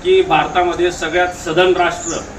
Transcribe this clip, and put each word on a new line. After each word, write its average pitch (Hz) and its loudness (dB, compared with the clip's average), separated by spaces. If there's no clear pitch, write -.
की 190 4
भारतामध्ये 170 0
सगळ्यात 170 -2
सधन 180 0
राष्ट्र 170 -2